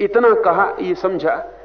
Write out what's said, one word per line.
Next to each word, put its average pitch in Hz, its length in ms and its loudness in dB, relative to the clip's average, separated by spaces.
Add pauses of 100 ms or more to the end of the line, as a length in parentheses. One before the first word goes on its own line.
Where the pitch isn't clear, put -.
इतना 220 340 2
कहा, 180 460 0
ये 180 140 -2
समझा, 170 420 -2 (280)